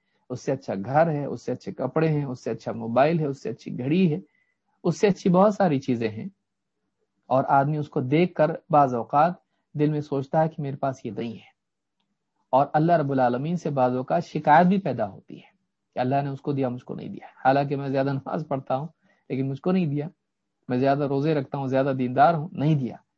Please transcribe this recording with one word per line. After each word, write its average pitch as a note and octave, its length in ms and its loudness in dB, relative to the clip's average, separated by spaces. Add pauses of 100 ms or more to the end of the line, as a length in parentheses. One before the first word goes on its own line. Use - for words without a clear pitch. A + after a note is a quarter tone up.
(300)
اس B2 120 -8
سے - 100 -4
اچھا C3 220 -6 (120)
گھر D#3 260 2
ہے، C#3+ 140 -4
اس - 200 -10
سے - 60 -4
اچھے - 220 -10
کپڑے D#3+ 340 0
ہیں، D3 180 0
اس B2+ 180 -8
سے A#2+ 80 -4
اچھا A2+ 200 -8
موبائل A#2+ 480 2
ہے، D#3 60 -2
اس C3+ 180 -6
سے - 60 -8
اچھی - 300 -10
گھڑی D3+ 340 2
ہے، F3 60 -4 (640)
اس E3+ 160 -2
سے G#3+ 80 4
اچھی G3 220 0
بہت F#3+ 240 6
ساری D3+ 260 0
چیزیں A#2+ 300 -2
ہیں، A2 160 -10 (1000)
اور C3 220 2
آدمی D3 300 2
اس D3 120 -6
کو - 120 -4
دیکھ D3+ 320 2
کر D#3 180 2 (180)
بعض C#3+ 240 4
اوقات D3 400 0 (400)
دل D3 160 0
میں D3+ 120 -2
سوچتا C#3+ 400 -2
ہے D#3+ 80 2
کہ D#3+ 120 -10
میرے C#3 140 -8
پاس C3+ 300 -6
یہ A#2 60 -8
نہیں A2+ 220 -8
ہے، - 240 -20 (920)
اور C3+ 240 2
اللہ D#3 180 2
رب D3+ 200 2
العالمین C3 460 0
سے E3 120 -6
بعض B2+ 260 2
اوقات D#3 300 -2
شکایت D#3 400 4
بھی F#3+ 140 4
پیدا A#2+ 300 -4
ہوتی - 280 -20
ہے - 120 -20 (440)
کہ - 60 -6
اللہ B2+ 220 0
نے C#3+ 80 -4
اس C3+ 120 -8
کو D3 100 -4
دیا، C3+ 180 0
مجھ B2 140 -8
کو - 120 -10
نہیں - 140 -12
دیا، - 380 -8
حالانکہ C#3 280 2
میں C#3 140 -4
زیادہ C3+ 240 0
نماز C3+ 340 -6
پڑھتا C3 300 -4
ہوں D3 100 -8 (420)
لیکن C3+ 200 -4
مجھ C3+ 120 -8
کو F#3 100 0
نہیں F#3 140 2
دیا، C#3+ 220 -4 (600)
میں B2+ 100 0
زیادہ C#3 260 2
روزے C#3+ 320 0
رکھتا C#3 220 -4
ہوں، C#3 100 -4
زیادہ C3+ 320 0
دیندار C3+ 340 4
ہوں، D#3+ 180 -6
نہیں D3+ 240 0
دیا۔ B2+ 200 -4 (220)